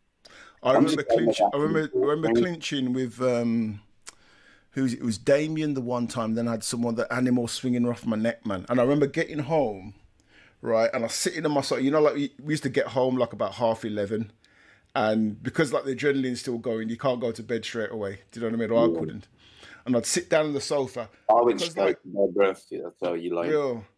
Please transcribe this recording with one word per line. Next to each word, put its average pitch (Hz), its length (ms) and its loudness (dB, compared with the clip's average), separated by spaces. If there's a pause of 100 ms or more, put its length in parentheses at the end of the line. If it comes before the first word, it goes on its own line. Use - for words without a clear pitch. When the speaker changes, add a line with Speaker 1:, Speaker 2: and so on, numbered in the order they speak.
(640)
Speaker 1:
I 127 80 4
Speaker 2:
I'm 135 140 6
Speaker 1:
remember 156 180 2
Speaker 2:
just - 60 -4
saying 117 160 4
Speaker 1:
clinching, - 260 4
Speaker 2:
that 139 60 0
Speaker 1:
I 143 40 0
remember, 156 340 0
I 127 40 2
remember 151 300 2
Speaker 2:
Mm. 117 80 4
Speaker 1:
clinching 143 560 0
with, 127 280 -4
um, 117 600 0 (920)
who's, 131 220 0
it - 100 -8
was 113 140 -2
Damien 151 560 0
the 131 80 -4
one 120 260 -4
time, 110 280 -4
then 117 120 -2
I 117 40 -2
had 113 120 -6
someone, 117 320 -2
the 117 180 -4
animal 123 340 2
swinging 123 400 -2
off 120 180 -4
my 110 120 0
neck, 113 280 -2
man. 95 240 -4
And 123 100 2
I 120 40 4
remember 143 240 4
getting 147 320 -4
home, 120 540 -2 (680)
right, 113 320 2
and 123 100 -2
I 117 40 0
was - 60 -6
sitting 160 320 -2
on 151 60 2
my 143 100 2
side. 131 220 -2
You 139 80 4
know, 151 100 4
like, 147 140 6
we, 143 260 -4
we 151 120 -4
used 147 100 -2
to 135 60 -2
get 127 180 2
home, 127 300 2
like, 120 160 0
about 104 220 -2
half 113 300 0
eleven, 107 460 -4 (640)
and 110 480 2
because, 139 300 0
like, 139 120 -2
the 135 100 -2
adrenaline's 131 460 0
still 120 160 -4
going, 113 320 -4
you 117 80 -6
can't 127 240 0
go 117 100 -2
to 113 120 -12
bed 113 220 -4
straight 110 260 -6
away. 101 280 -6 (120)
Do 117 80 -14
you 117 60 -2
know 113 120 -2
what 117 60 0
I 107 40 0
mean? 107 100 -4
Or 117 60 6
I 117 100 4
Speaker 2:
Yeah. 82 60 -4
Speaker 1:
couldn't. 78 280 -8 (580)
And 127 100 2
I'd 117 100 2
sit - 240 -2
down 156 180 4
on 147 60 -4
the 139 80 -2
sofa. 131 480 -4 (200)
Speaker 2:
I 110 60 8
went 120 240 6
Speaker 1:
Because, - 120 -2
Speaker 2:
straight 98 140 0
Speaker 1:
like, 92 160 0
Speaker 2:
to 92 80 -20
my 98 240 2
breath, 95 360 2
yeah, - 140 -8
that's 87 180 -14
how 90 120 0
you 85 200 -6
like. 85 160 -2
Speaker 1:
Real. 131 360 -2 (120)